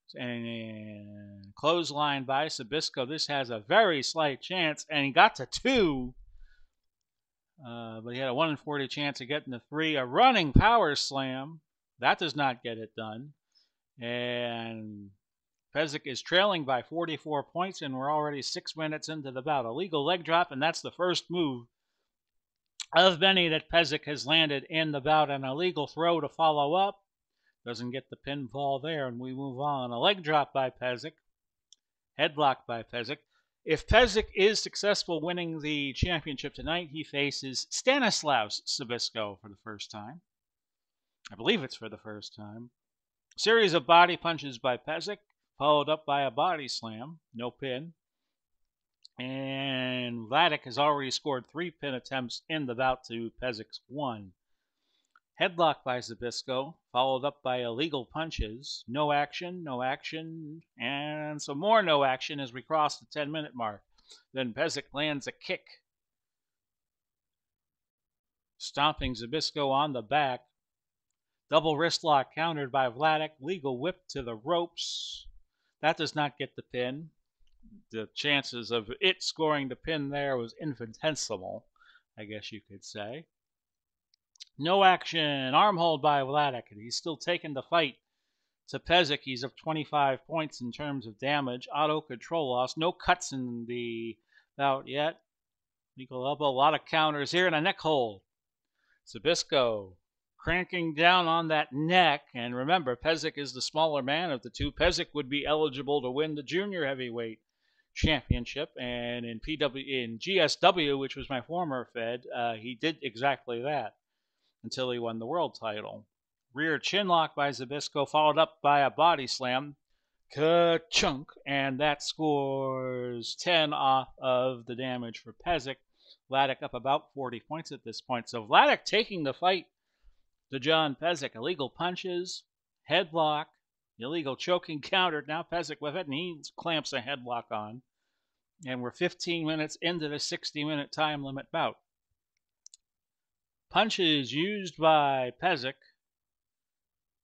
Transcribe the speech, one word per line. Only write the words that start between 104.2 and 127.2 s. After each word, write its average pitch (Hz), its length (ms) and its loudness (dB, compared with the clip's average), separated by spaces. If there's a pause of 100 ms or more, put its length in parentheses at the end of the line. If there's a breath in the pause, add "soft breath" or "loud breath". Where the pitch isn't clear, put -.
of 127 100 -4
the 120 80 -12
two. 143 220 -4
Pesic 165 420 2
would 143 160 -4
be 143 160 -2
eligible 143 560 0
to 127 80 -4
win 151 240 -2
the 147 80 -8
junior 175 460 -2
heavyweight 117 540 -6 (520)
championship. 139 840 0
And 120 440 -6
in 117 160 -8
P 156 180 -6
W, 135 280 -2
in 123 340 -4
G 190 200 0
S 151 160 4
W, 165 420 4
which 135 180 -4
was 131 140 -10
my 131 120 -4
former 151 520 -4
Fed, 120 300 -4 (120)
uh, 120 180 -2
he 113 200 -10
did 147 300 -4
exactly 120 580 -4
that 131 320 -4 (720)
until 127 260 -6
he 120 100 -2
won 113 200 -4
the 117 60 -8
world 151 320 -2
title. 107 480 -8 (480)
Rear 151 260 0
chin 196 280 0
lock 165 280 4
by 143 160 0
Zbyszko, 135 580 -4
followed 151 300 6
up - 220 2
by 143 200 6
a 135 80 4
body 143 380 4
slam. 131 480 -2 (580)
Ka-chunk, 165 920 4 (180)
and 139 340 0
that 147 240 2
scores 131 1400 -2
ten 160 320 2
off 135 380 4 (100)
of 127 460 2
the 120 100 -8
damage 123 440 -6
for 110 140 -20 (120)
Pesic. 139 300 -2 (540 soft breath)
Vladeck 135 340 2
up 139 100 -8
about 135 400 0
forty 123 260 -8